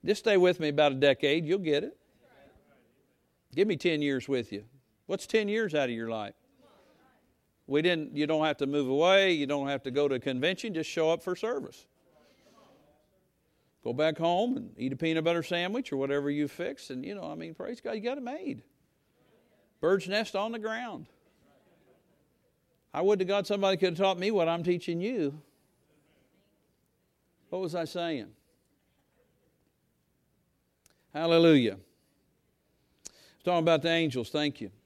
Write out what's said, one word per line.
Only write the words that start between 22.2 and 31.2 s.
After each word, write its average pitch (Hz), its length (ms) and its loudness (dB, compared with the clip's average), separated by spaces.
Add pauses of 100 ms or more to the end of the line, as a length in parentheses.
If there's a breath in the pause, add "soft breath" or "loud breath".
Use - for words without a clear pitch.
I 143 80 -2
would 196 180 4
to 190 60 0
God 196 200 0
somebody 196 320 0
could 185 120 2
have 160 80 -4
taught 190 200 2
me 190 140 -2
what 175 160 2
I'm 170 160 -2
teaching 175 380 -2
you. 165 400 -4 (2000)
What 185 120 -6
was 175 140 -6
I 170 80 -2
saying? 160 440 -6 (2750)
Hallelujah. 160 640 6 (1700 soft breath)